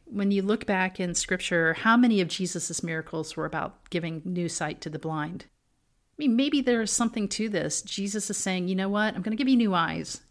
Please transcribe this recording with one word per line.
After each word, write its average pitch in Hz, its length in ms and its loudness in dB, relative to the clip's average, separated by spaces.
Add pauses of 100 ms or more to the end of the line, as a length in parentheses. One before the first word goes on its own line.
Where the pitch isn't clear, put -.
when 202 240 0
you 196 120 2
look 208 240 0
back 185 320 0
in 175 160 -2
Scripture, 165 600 2
how 226 220 4
many 233 240 6
of 170 80 2
Jesus's 175 540 -4
miracles 160 540 -6
were 156 100 -4
about - 440 -8
giving 165 340 -4
new 175 240 -2
sight 156 340 -4
to 165 80 -8
the 151 80 -8
blind? 160 480 -4
I - 720 -20
mean, 269 180 2
maybe 277 240 4
there's 233 300 2
something 226 400 0
to 220 180 -2
this. 170 320 -2
Jesus 202 480 -4
is 208 80 -4
saying, 185 320 -2
"You 190 60 0
know 190 160 0
what? 214 240 0
I'm 190 80 -6
gonna 220 140 -4
give 262 120 2
you 262 80 8
new 220 160 4
eyes 165 480 -2 (100)